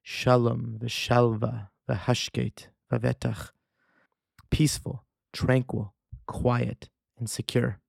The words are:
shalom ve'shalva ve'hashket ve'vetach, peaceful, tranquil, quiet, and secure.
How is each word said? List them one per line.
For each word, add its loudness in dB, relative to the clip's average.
shalom 2
ve'shalva 0
ve'hashket -2
ve'vetach, -2
peaceful, 0
tranquil, 0
quiet, -2
and -6
secure. -2